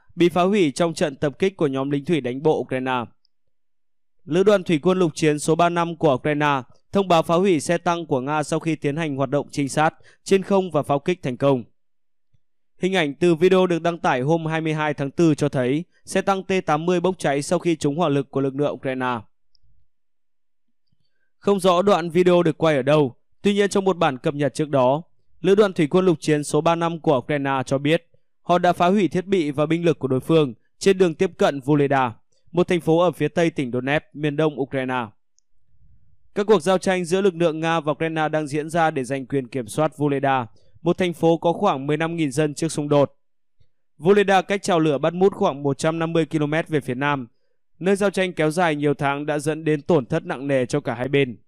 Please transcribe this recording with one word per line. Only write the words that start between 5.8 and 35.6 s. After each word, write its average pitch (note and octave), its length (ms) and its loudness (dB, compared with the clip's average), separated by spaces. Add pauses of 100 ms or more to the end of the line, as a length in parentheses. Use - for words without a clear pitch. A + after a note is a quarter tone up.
của D3+ 180 2
Ukraine D3 480 0 (300)
thông G3 160 0
báo E3 160 4
phá E3+ 120 0
hủy F3+ 240 2
xe E3+ 180 -2
tăng E3+ 280 -4
của C#3 160 -2
Nga D3 220 -2
sau D#3+ 160 -4
khi D#3 160 -2
tiến C#3+ 200 -4
hành D#3 200 -4
hoạt C3 140 -2
động C#3 220 -2
trinh C#3+ 180 -4
sát D#3 240 0 (300)
trên G3 200 2
không F#3+ 280 0
và D3 120 0
pháo - 160 0
kích - 240 -4
thành B2 140 -6
công. C#3 260 2 (1160)
Hình F#3+ 140 0
ảnh D3+ 180 0
từ F3 220 2
video F#3 320 4
được E3 140 -2
đăng E3+ 180 -4
tải C#3+ 220 0
hôm D#3+ 240 0
hai D#3+ 160 -4
mươi D#3 120 -2
hai D3+ 200 -2
tháng C#3 180 -6
tư D#3+ 240 4
cho D3 140 0
thấy C#3 340 -2 (220)
xe F#3+ 160 -2
tăng F#3+ 220 -2
T - 80 -8 (140)
tám D#3 200 -2
mươi F3+ 140 2
bốc F3+ 200 0
cháy C#3+ 220 -2
sau F3 180 -2
khi E3+ 160 0
trúng C#3+ 220 -2
hỏa E3+ 120 2
lực C#3 220 -2
của C3+ 100 -4
lực C3+ 140 -4
lượng C#3 180 -2
Ukraine. B2+ 460 -6 (2250)
Không G3+ 200 0
rõ F3+ 220 4
đoạn F3 280 2
video F3 340 4
được D#3+ 140 0
quay D#3+ 180 2
ở C3 60 0
đâu, C#3+ 340 2 (260)
tuy G3+ 120 2
nhiên G3+ 160 2
trong G3 160 0
một F3+ 120 0
bản D3+ 200 -2
cập D#3 160 -4
nhật C#3+ 200 -2
trước D3+ 160 -4
đó, C3+ 320 2 (400)
Lữ F#3 140 4
đoàn G3+ 180 4
thủy D#3+ 140 0
quân F#3 180 2
lục E3+ 140 4
chiến D3 240 0
số D3+ 180 0
ba E3 140 2
năm E3+ 240 -4
của D3+ 180 2
Ukraine C3+ 480 -2
cho C#3 120 -2
biết D3 320 -2 (320)
họ F3 160 0
đã F3 160 2
phá F3 140 0
hủy F#3+ 200 2
thiết F3 180 -4
bị F3+ 260 0
và D3+ 140 -2
binh E3+ 200 -2
lực D#3 140 2
của C3+ 80 -4
đối C3 120 0
phương D3 340 2 (260)
trên G3 180 2
đường F3+ 180 2
tiếp F#3+ 220 -2
cận D#3 220 2
Voleda, C3+ 560 0 (360)
một F3 160 0
thành F3 140 0
phố E3 180 2
ở F3 120 2
phía D3 160 -4
tây E3+ 220 0
tỉnh C3+ 220 -4
Donetsk, C3 420 -2
miền C#3+ 220 -4
đông D3 260 0
Ukraine. B2+ 440 -4 (1300)